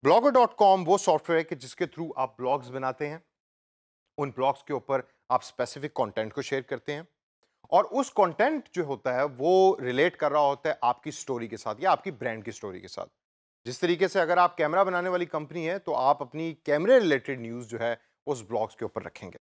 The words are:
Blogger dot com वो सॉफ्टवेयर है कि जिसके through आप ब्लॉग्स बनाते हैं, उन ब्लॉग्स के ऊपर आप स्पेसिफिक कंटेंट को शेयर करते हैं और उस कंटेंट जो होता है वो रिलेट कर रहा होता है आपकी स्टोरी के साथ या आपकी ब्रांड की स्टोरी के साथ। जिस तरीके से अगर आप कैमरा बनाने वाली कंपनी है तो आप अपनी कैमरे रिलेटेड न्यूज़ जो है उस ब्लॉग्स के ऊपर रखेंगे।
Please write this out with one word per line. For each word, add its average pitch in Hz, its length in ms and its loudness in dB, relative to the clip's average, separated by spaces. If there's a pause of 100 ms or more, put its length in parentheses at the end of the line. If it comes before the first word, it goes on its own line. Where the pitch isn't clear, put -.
Blogger 226 280 6
dot 240 260 6
com 190 280 6
वो 185 120 4
सॉफ्टवेयर 170 400 0
है 165 60 2
कि 160 120 -8
जिसके 131 300 -8
through 160 320 -10
आप 131 220 -4
ब्लॉग्स 127 300 -2
बनाते 131 380 -6
हैं, 156 140 -10 (960)
उन 143 120 -4
ब्लॉग्स 131 380 -2
के 151 60 -4
ऊपर 131 300 -2 (280)
आप 127 120 2
स्पेसिफिक 139 480 -8
कंटेंट 110 420 -4
को 139 80 -6
शेयर 135 200 -4
करते 131 300 -10
हैं 151 160 -10 (640)
और 180 220 4
उस 269 240 -2
कंटेंट 214 560 2
जो 180 120 -2
होता 131 280 -4
है 131 200 0
वो 185 460 4
रिलेट 135 360 2
कर 151 160 0
रहा 151 100 2
होता 139 280 0
है - 140 -2
आपकी 123 280 -2
स्टोरी 120 360 -6
के 110 100 -10
साथ 107 240 -8
या 185 100 2
आपकी 165 220 -2
ब्रांड 113 300 -8
की 110 80 -10
स्टोरी 92 300 -12
के 92 60 -18
साथ। - 180 -12 (600)
जिस 123 160 -8
तरीके 175 260 2
से 190 120 0
अगर 175 200 4
आप 180 180 4
कैमरा 165 260 2
बनाने 180 260 0
वाली 180 180 0
कंपनी 156 380 -6
है 175 140 -4
तो 170 140 -6
आप 131 280 2
अपनी 156 300 -8 (140)
कैमरे 180 340 4
रिलेटेड 139 420 0
न्यूज़ 117 260 -10
जो 113 120 -10
है 117 180 -2 (300)
उस 120 220 -6
ब्लॉग्स 110 260 -4
के 113 100 -8
ऊपर 101 180 -8
रखेंगे। 90 380 -16